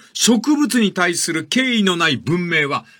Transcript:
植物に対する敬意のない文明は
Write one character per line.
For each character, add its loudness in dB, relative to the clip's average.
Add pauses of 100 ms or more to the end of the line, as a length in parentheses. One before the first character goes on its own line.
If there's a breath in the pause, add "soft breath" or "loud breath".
(140 loud breath)
植 2
物 0
に 2
対 0
す -4
る -4
敬 0
意 2
の 0
な 0
い 0
文 -4
明 -2
は -6 (140 soft breath)